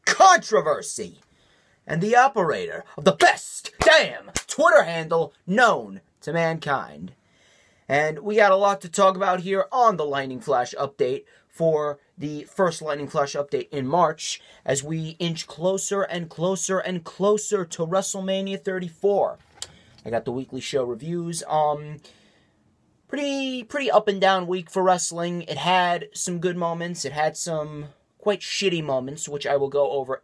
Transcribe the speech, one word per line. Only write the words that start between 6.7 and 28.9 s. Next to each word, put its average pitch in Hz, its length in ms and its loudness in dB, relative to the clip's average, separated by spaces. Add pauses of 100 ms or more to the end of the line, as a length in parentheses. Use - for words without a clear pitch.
And 151 320 0
we 208 160 -4
got 208 160 6
a 190 40 6
lot 196 260 2
to 180 80 -14
talk 190 260 4
about 185 240 0
here 190 320 -2
on 233 260 4
the 156 80 -2
Lightning 135 340 -4
Flash 123 360 -2
update 135 480 -2 (240)
for 151 500 0 (180)
the 147 280 -10
first 165 400 -2
Lightning 147 240 -4
Flash 143 260 -2
update 143 360 -4
in 135 180 -4
March, 156 520 0 (240)
as 139 200 -2
we 160 340 -6
inch 165 300 -4
closer 190 560 -2
and 170 260 -6
closer 185 480 -2
and 180 260 -4
closer 202 600 0
to 165 220 -6
WrestleMania 190 760 -4
thirty-four. 185 760 -2 (640)
I 113 60 -10
got 113 140 -2
the 123 60 -6
weekly 127 300 -8
show 135 220 -2
reviews. 165 640 -6
Um, 151 500 0 (1120)
pretty, 269 560 -4
pretty 269 260 -4
up 214 180 4
and 196 140 0
down 190 240 4
week 180 240 -6
for 190 140 0
wrestling. 175 580 0
It 147 160 -8
had 175 560 0
some 180 240 -6
good 175 200 -2
moments. 170 480 -4
It 131 80 -8
had 156 220 0
some 151 500 -6 (340)
quite 202 220 0
shitty 175 420 -2
moments, 135 440 -4